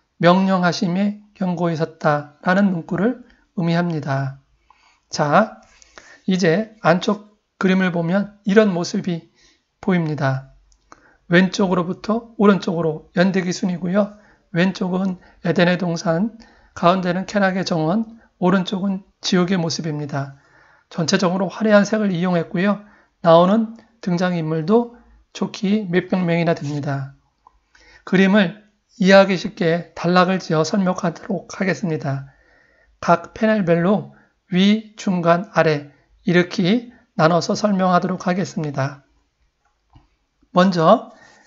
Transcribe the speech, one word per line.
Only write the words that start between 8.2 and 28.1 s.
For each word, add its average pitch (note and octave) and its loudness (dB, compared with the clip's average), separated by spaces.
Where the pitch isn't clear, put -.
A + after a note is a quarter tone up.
이런 G#3 4
모습이 E3+ -6
보입니다. D3 -2
왼쪽으로부터 F#3 0
오른쪽으로 E3+ 0
연대기 F3+ 0
순이고요. F3+ -4
왼쪽은 F#3 -2
에덴의 F3 2
동산, F3 -2
가운데는 F3+ 0
케낙의 F#3+ -2
정원, F3+ -2
오른쪽은 F#3+ -2
지옥의 F3+ 0
모습입니다. D3 -6
전체적으로 F#3 -2
화려한 G#3 2
색을 G#3+ -2
이용했고요. F3+ -2
나오는 F#3 4
등장인물도 F3 -2
좋기 G3+ -4
몇백 F3+ -2
명이나 E3+ 0
됩니다. C#3+ -6
그림을 F#3+ 2